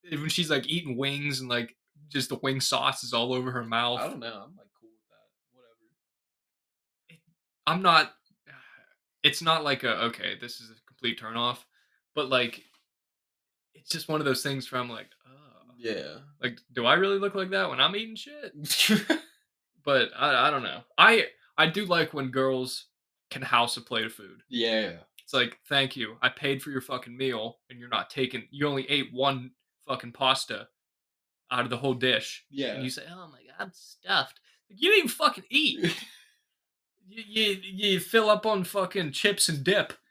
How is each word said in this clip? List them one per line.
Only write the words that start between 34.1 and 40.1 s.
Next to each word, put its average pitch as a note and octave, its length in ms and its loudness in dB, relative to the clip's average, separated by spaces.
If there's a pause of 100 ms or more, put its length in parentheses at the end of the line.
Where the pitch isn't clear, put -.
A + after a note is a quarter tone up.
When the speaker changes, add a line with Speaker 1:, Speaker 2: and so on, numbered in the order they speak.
Speaker 1:
Like, G3 120 -8
you E4+ 80 4
didn't G#4 160 6
even A#3 40 -2
fucking - 400 0
eat. B3 500 2
Speaker 2:
<laughs> - 60 -12 (1080)
Speaker 1:
You, A3+ 140 -14
you, G#3 380 0
you F#3+ 360 2
fill G#3+ 300 4
up G#3 160 4
on G#3 200 2
fucking F3+ 480 -2
chips - 360 2
and C#3+ 140 -2
dip. F3+ 300 2 (180)